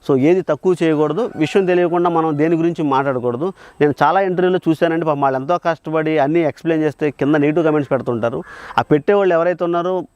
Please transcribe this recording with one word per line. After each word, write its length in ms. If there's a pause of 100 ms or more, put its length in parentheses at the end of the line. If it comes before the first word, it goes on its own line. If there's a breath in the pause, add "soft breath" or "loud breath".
So 80
ఏది 240
తక్కువ 420
చేయకూడదు. 520
విషయం 300
తెలియకుండా 440
మనం 280
దేని 180
గురించి 280
మాట్లాడకూడదు. 680 (280 loud breath)
నేను 120 (100)
చాలా 180
ఇంటర్వ్యూలో 380 (100)
చూశానండి, 360
పాపం 160
వాళ్ళు 180
ఎంతో 180
కష్టపడి 600
అన్నీ 220
ఎక్స్‌ప్లెయిన్ 460
చేస్తే 260
కింద 240
నెగిటివ్ 300
కామెంట్స్ 260
పెడుతుంటారు. 520 (340 loud breath)
ఆ 40
పెట్టేవాళ్ళు 520
ఎవరైతే 300
ఉన్నారో 400 (120)